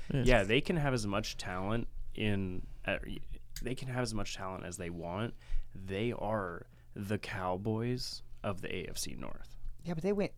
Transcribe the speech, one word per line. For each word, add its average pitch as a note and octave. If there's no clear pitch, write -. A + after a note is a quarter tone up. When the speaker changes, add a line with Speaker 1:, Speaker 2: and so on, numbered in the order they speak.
Speaker 1:
Yeah. C3+
Speaker 2:
Yeah, B2
they A2+
can F#3
have C#3+
as A2
much G2+
talent G2
in, G2+
uh, G2
y-, -
they A#2+
can B2+
have B2+
as A2+
much G2+
talent F#2
as F2
they F2+
want. F2
They F#2+
are G2+
the G#2
Cowboys A2
of F#2+
the -
A F2+
F -
C -
North. -
Speaker 3:
Yeah, E3+
but D#3+
they G3
went G3+